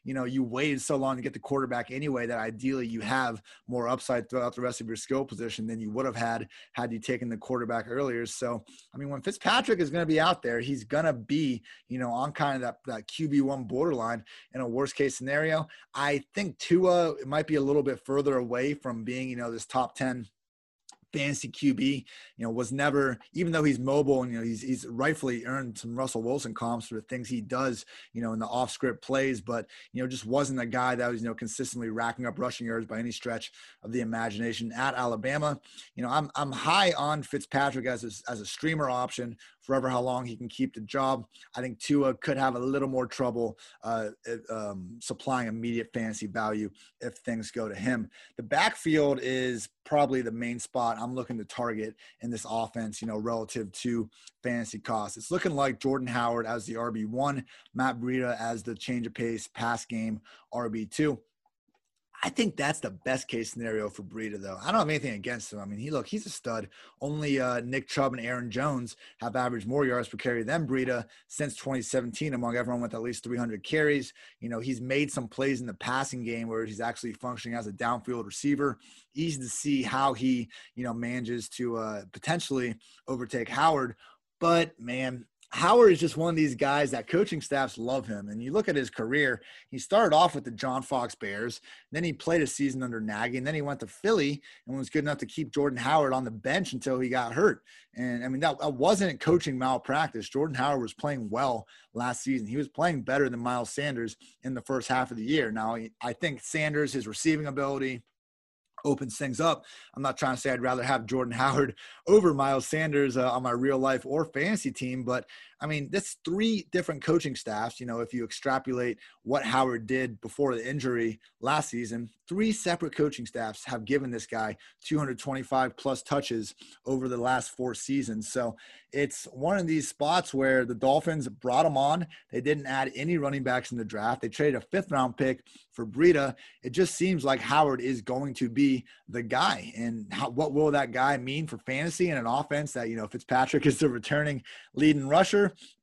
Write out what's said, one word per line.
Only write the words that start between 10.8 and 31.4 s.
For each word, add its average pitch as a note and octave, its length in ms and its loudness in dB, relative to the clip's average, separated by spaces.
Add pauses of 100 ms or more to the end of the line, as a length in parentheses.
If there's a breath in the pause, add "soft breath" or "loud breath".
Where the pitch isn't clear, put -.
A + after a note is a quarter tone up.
gonna D3 300 2
be, B2+ 480 0 (260 loud breath)
you B2+ 100 -4
know, B2 120 -2
on B2+ 220 -2
kind C#3+ 240 0
of C3 40 -4
that, A#2+ 240 -6
that A2 240 -8
Q D#3+ 180 -4
B C#3+ 140 4
one C3+ 240 0
borderline A#2+ 580 0 (300 loud breath)
in C3 80 -6
a B2 80 -2
worst C3 280 0
case C#3 200 2
scenario. D#3 500 0 (280 loud breath)
I C#3+ 300 0 (100)
think G3 240 -4
Tua F3 560 6 (100)
might D3+ 220 0
be D#3 80 0
a C#3+ 80 4
little C#3+ 200 4
bit C3 220 -2
further C#3 320 2
away B2 380 0
from A#2+ 280 -6
being, B2+ 280 -4
you B2 60 -6
know, A#2+ 140 -6
this A2+ 140 -8
top B2 300 0
ten B2 340 -2 (840)
fantasy C#3+ 340 -2
Q C3+ 280 2
B, C3 320 0 (300 loud breath)
you A#2 80 -6
know, A#2 60 -2
was A#2 220 -2
never, C#3 480 2 (140 loud breath)
even E3+ 180 0
though D#3+ 100 4
he's C#3 160 6
mobile C3+ 460 4
and, B2 80 -4
you A#2 80 -4
know, A2+ 40 -2
he's, A2+ 160 -2
he's C3 240 -2
rightfully B2 640 0
earned B2+ 320 -4
some A#2 180 -8
Russell B2+ 280 -2
Wilson A#2+ 300 -2
comps A#2 340 -4
for A2+ 80 -8
the G#2+ 60 -6
things B2 260 -8
he B2 120 -2
does, B2+ 460 -2 (260 loud breath)
you A#2 80 -6
know, A#2 120 -2
in A2 80 -2
the A2 80 -4
off B2 240 0
script - 280 -2
plays, C3+ 400 0
but, A2+ 280 -4 (240 loud breath)
you B2+ 100 -4
know, C3 60 -2
just A#2 180 -8
wasn't C3+ 320 0
a A#2+ 80 -2
guy B2+ 300 0
that A#2+ 120 0
was, A#2+ 140 -2
you A#2 60 -2
know, A2+ 60 -4
consistently A#2+ 540 -6